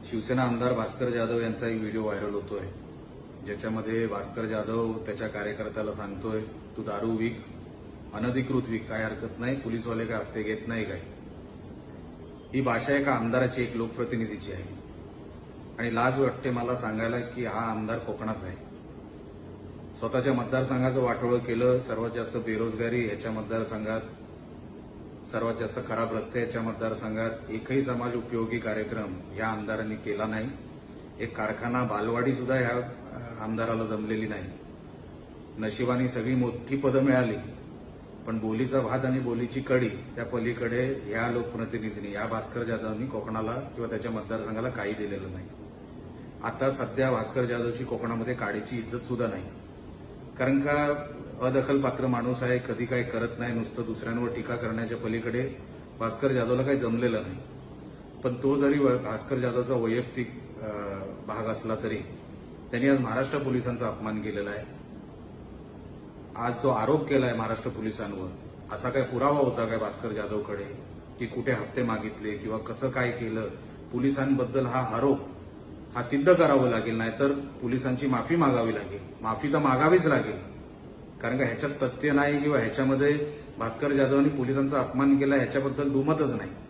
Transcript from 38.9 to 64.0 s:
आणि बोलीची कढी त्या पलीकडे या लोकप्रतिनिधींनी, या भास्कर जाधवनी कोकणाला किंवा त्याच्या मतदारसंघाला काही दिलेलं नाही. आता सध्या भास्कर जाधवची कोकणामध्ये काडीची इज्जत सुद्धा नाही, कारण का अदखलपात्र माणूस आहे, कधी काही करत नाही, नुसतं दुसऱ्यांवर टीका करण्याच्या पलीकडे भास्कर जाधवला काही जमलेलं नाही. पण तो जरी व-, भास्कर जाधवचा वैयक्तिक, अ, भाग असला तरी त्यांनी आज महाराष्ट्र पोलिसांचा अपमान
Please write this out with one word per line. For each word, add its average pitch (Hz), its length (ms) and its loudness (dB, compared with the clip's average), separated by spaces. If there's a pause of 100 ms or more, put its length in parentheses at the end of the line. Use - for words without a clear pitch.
आणि 131 140 2
बोलीची 120 420 0
कढी 123 280 4
त्या 113 360 -6
पलीकडे 120 840 0
या 113 200 0
लोकप्रतिनिधींनी, 110 840 -2
या 104 120 -2
भास्कर 113 380 -4
जाधवनी 110 420 -2
कोकणाला 110 480 -2
किंवा 123 360 -6
त्याच्या 113 220 -2
मतदारसंघाला 110 580 -2
काही 107 240 -2
दिलेलं 98 400 -4
नाही. 90 140 -10 (960)
आता - 280 2
सध्या 131 400 2
भास्कर 120 340 2
जाधवची 120 380 0
कोकणामध्ये 117 500 -2
काडीची 107 440 -2
इज्जत 113 280 -4
सुद्धा 120 220 0
नाही, 95 160 -4 (960)
कारण 135 200 4
का 147 460 4 (360)
अदखलपात्र 131 680 4
माणूस 123 360 2
आहे, 123 140 4
कधी 120 280 -2
काही 120 180 2
करत 117 240 0 (120)
नाही, 120 140 -2
नुसतं 113 320 -2
दुसऱ्यांवर 117 440 -2
टीका 117 260 -2
करण्याच्या 113 420 -2
पलीकडे 117 580 0 (440)
भास्कर 113 320 2
जाधवला 123 320 4
काही 135 140 4
जमलेलं 117 440 2
नाही. 92 160 -8 (840)
पण 123 100 2 (100)
तो 139 120 6
जरी 139 240 6
व-, 127 180 8
भास्कर 110 380 -2
जाधवचा 123 380 2
वैयक्तिक, 117 560 2 (320)
अ, 110 80 -6 (580)
भाग 107 180 -2
असला 110 380 0
तरी 107 140 0 (760)
त्यांनी 120 180 4
आज 135 100 8
महाराष्ट्र 127 380 0
पोलिसांचा 123 500 0
अपमान 107 340 -2